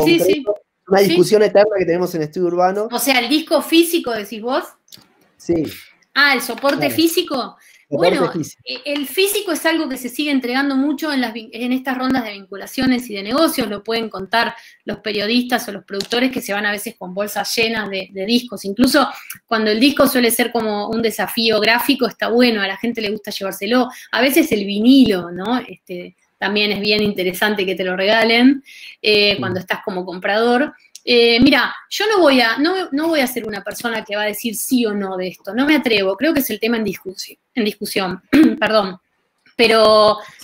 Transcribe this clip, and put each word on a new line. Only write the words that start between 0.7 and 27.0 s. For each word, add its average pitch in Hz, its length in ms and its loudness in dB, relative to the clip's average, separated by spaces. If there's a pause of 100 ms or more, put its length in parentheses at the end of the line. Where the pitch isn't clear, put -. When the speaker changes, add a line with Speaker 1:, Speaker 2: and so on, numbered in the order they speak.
Speaker 2:
una 196 120 4
Speaker 1:
Sí. 202 80 6
Speaker 2:
discusión 214 360 4
eterna 202 340 4
que 185 80 0
tenemos 175 300 0
en 165 60 -2
Estudio 156 260 -2
Urbano. 185 420 0
Speaker 1:
O 240 100 -6
sea, 262 200 2
el 233 80 -4
disco 302 340 0
físico, 330 500 2
decís 214 300 -8
vos. 262 220 -2 (720)
Speaker 2:
Sí. - 200 -4 (580)
Speaker 1:
Ah, 277 200 4
el 247 80 -2
soporte 269 440 -2
Speaker 2:
Claro. 277 100 -2
Speaker 1:
físico. 330 400 0 (540)
Speaker 2:
Soporte 170 280 2
Speaker 1:
Bueno, 170 140 0
Speaker 2:
físico. - 340 -8
Speaker 1:
e-, 247 160 -12 (120)
el 285 120 -4
físico 403 460 -2
es - 160 -4
algo 320 200 0
que 262 100 -6
se 247 120 -8
sigue 294 220 -4
entregando 269 440 -2
mucho 285 380 -2
en 269 80 0
las 233 100 -2
vin-, 220 220 -14
en 247 200 -4
estas 262 220 -2
rondas 254 280 -2
de 214 80 -8
vinculaciones 202 800 -4
y 208 40 -8
de 196 80 -6
negocios, 262 480 0
lo 202 140 -10
pueden 226 260 -4
contar 214 460 -2 (280)
los 208 160 -8
periodistas 226 680 -2
o - 60 -12
los 185 100 -14
productores 240 480 -2
que 247 100 -6
se 196 120 -6
van 208 120 -4
a 208 60 -2
veces 208 260 -8
con 185 160 -12
bolsas 202 420 -4
llenas 220 360 -2
de, 190 200 -8
de 196 140 -8
discos. 233 400 -2
Incluso 254 420 2 (380)
cuando 220 240 0
el 214 100 0
disco 277 280 4
suele 240 240 2
ser 240 200 -2
como 214 380 -4
un 226 140 -4
desafío 220 560 0
gráfico, 226 480 2
está 208 220 -4
bueno, 226 320 4
a 196 60 -2
la 196 100 -6
gente 233 220 -4
le 208 120 -4
gusta 214 180 -8
llevárselo. 202 600 -2 (220)
A 220 100 0
veces 269 300 2
el 208 140 0
vinilo, 208 640 4
¿no? 202 280 -4
Este, 180 560 -14 (240)
también 208 320 0
es 196 80 -2
bien 208 240 0